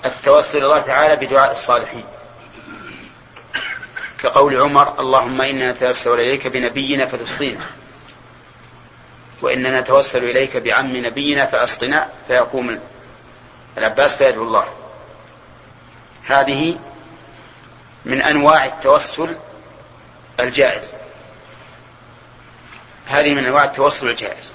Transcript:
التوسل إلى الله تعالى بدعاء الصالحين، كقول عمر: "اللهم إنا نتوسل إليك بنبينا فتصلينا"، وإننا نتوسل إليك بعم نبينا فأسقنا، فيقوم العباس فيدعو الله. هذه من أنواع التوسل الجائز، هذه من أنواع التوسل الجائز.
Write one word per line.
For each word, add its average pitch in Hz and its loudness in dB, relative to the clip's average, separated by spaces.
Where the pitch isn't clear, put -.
التوسل 147 2
إلى 135 0
الله 147 4
تعالى 143 2
بدعاء 135 4
الصالحين، 120 -2
كقول 135 4
عمر: 143 2
"اللهم 131 0
إنا 131 -2
نتوسل 123 -2
إليك 123 0
بنبينا 131 -2
فتصلينا"، 117 -8
وإننا 127 0
نتوسل 131 2
إليك 131 0
بعم 127 0
نبينا 135 -2
فأسقنا، 131 -2
فيقوم 123 0
العباس 120 2
فيدعو 120 2
الله. 110 0
هذه 139 0
من 131 -2
أنواع 147 4
التوسل 139 0
الجائز، 123 0
هذه 143 2
من 135 -2
أنواع 139 4
التوسل 135 0
الجائز. 107 -8